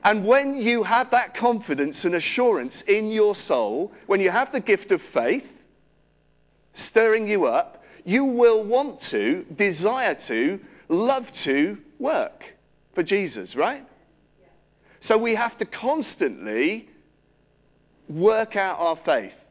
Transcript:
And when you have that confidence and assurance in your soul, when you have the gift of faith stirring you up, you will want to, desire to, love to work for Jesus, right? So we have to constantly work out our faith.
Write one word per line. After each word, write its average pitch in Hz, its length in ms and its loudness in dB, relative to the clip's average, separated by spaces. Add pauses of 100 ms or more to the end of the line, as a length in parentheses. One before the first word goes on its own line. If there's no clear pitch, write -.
And 208 220 2
when 277 300 4
you 240 280 0
have 240 280 0
that 240 240 0
confidence 160 680 -2
and 175 100 0
assurance 170 680 0
in 214 280 0
your 214 240 2
soul, 131 580 -2 (140)
when 196 140 2
you 185 100 2
have 240 200 0
the 269 100 -2
gift 196 320 0
of 185 100 0
faith - 640 -4 (1040)
stirring 220 560 2
you 196 180 0
up, - 380 -2 (200)
you 233 200 0
will 240 380 4
want 240 380 -2
to, 117 440 -2
desire 202 680 0
to, 147 460 -2 (280)
love 233 440 0
to 151 460 -2 (200)
work 269 560 -4 (400)
for 175 80 -2
Jesus, 143 540 -4
right? 247 280 -4 (1160)
So - 160 2
we 226 180 0
have 226 240 -4
to 226 60 -4
constantly 160 1200 -4 (1200)
work 214 480 2
out 190 220 -2
our 165 180 -2
faith. 123 540 -2